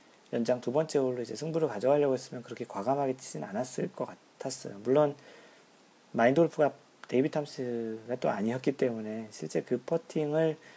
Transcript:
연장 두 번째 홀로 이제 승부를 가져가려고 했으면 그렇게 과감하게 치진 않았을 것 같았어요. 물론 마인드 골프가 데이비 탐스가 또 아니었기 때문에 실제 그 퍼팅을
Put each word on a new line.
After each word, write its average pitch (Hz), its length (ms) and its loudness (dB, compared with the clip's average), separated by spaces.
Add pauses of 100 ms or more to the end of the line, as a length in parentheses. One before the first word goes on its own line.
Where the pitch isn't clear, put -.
(320)
연장 123 280 2
두 123 100 -4
번째 151 300 2
홀로 127 220 0
이제 113 120 -8
승부를 156 320 0
가져가려고 135 480 4
했으면 127 300 -6
그렇게 117 200 -8
과감하게 131 520 0
치진 151 260 -8
않았을 185 500 -4
것 - 140 -6 (320)
같았어요. 127 460 -8
물론 139 320 4 (960)
마인드 127 280 6
골프가 156 320 4 (360)
데이비 135 240 2
탐스가 120 880 -4
또 - 100 0
아니었기 117 460 0
때문에 113 560 -2
실제 - 300 -4
그 123 220 -2
퍼팅을 160 720 0 (200)